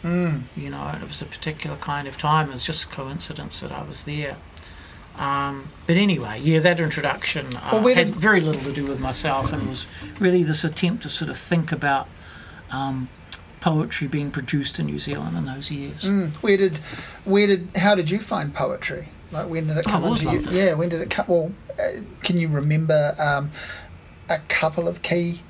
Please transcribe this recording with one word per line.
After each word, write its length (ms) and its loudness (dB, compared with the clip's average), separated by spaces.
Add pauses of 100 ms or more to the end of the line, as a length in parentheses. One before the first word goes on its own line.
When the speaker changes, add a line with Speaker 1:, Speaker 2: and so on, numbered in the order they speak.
Speaker 1:
Mm. 380 0 (120)
Speaker 2:
You 160 -8
know, 120 -8 (100)
and 100 -8
it 60 -12
was 140 -10
a 40 -8
particular 500 -8
kind 300 -4
of 120 -12
time. 320 4
It 20 -10
was 140 -6
just 180 -4
a 40 -14
coincidence 720 -8
that 120 -8
I 100 -8
was 220 -12
there. 320 -6 (800)
Um, 500 -2 (180)
but 100 4
anyway, 460 2
yeah, 160 6
that 220 4
introduction, 760 -2
uh, 160 -6
Speaker 1:
Well, 100 4
where 120 8
Speaker 2:
had 140 4
Speaker 1:
did 80 -4
Speaker 2:
very 260 6
little 200 0
to 100 -4
do 140 -4
with 140 -4
myself, 540 0
and 140 -2
was 180 -6 (320)
really 240 6
this 220 2
attempt 400 0
to 40 -6
sort 220 -2
of 80 2
think 340 2
about, 360 0 (600)
um, 380 -4 (520)
poetry 460 2
being 240 -2
produced 480 -2
in 80 -2
New 120 -4
Zealand 380 -4
in 100 -2
those 240 -8
years. 320 -8
Speaker 1:
Mm. 400 0
Where 140 6
did, 200 4 (480)
where 220 6
did, 300 4
how 180 6
did 160 2
you 80 2
find 360 -2
poetry? 540 -4 (240)
Like, 160 -4
when 200 -2
did 100 2
it 80 0
Speaker 2:
Oh, 40 2
Speaker 1:
come 120 2
Speaker 2:
I've 20 -2
always 180 2
Speaker 1:
into 120 2
you? 80 2
Speaker 2:
loved 120 -4
it. 100 6
Speaker 1:
Yeah, 100 6
when 140 0
did 120 -2
it 100 -6
come? 180 -2
Well, 240 4 (280)
uh, 200 -2 (220)
can 160 2
you 100 2
remember, 680 2
um, 320 0 (800)
a 100 0 (100)
couple 380 2
of 160 -4
key 480 0